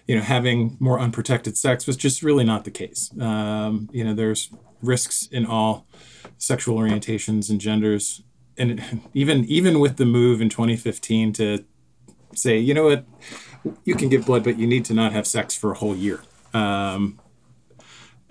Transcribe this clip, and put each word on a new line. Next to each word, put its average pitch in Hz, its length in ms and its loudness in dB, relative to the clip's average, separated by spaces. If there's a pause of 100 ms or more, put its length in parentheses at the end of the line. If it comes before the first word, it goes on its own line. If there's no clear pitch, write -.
you 123 80 2
know, 110 60 2
having 120 600 0
more 127 180 2
unprotected 117 580 -2
sex 127 300 0
was 135 80 0
just 135 260 -2
really 147 220 4
not 110 220 0
the 104 60 -14
case. - 400 -10 (100)
Um, 107 720 -4
you 120 100 -4
know, 110 100 -2
there's 110 360 -2 (320)
risks - 500 -2
in 123 140 -2
all 110 420 0 (500)
sexual 123 400 -2
orientations 107 720 -2
and 104 120 0
genders. 107 600 0 (360)
And 117 260 -2 (300)
even, 139 320 2
even 160 340 4
with 139 160 4
the 131 100 2
move 120 360 4
in 110 80 2
twenty 117 260 0
fifteen 110 580 -2
to 104 300 -2 (720)
say, 117 220 2
"You 127 160 2
know 156 100 2
what, 143 220 4 (800)
you - 100 0
can - 140 0
give 123 160 2
blood, 120 180 4
but 113 160 0
you 113 80 2
need 123 180 2
to 113 80 -6
not 110 200 2
have 107 120 -2
sex - 300 -4
for - 160 -2
a - 40 -4
whole 104 200 -2
year." 92 260 -4 (320)
Um, 98 680 -2 (1120)